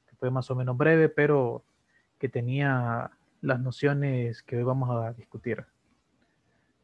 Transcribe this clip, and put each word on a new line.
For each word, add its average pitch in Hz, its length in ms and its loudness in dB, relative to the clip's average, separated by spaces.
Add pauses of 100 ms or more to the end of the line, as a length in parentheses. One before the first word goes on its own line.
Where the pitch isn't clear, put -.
que - 80 -20
fue 127 160 -4
más 131 180 -2
o 127 60 -2
menos 127 200 -2
breve, 160 320 6
pero 143 540 2 (560)
que 131 100 -4
tenía 123 840 -2 (280)
las 127 200 0
nociones 131 840 -2
que - 140 -6
hoy 120 80 0
vamos 127 260 -2
a 117 220 -2
discutir 113 520 -10 (1200)